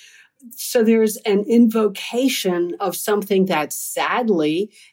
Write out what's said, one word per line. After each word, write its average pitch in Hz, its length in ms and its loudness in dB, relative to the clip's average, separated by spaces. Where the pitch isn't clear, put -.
So - 320 0
there's 220 340 2
an 202 300 0
invocation 220 1300 2
of 185 160 -4
something 202 520 0
that 151 260 -2
sadly 170 1000 -2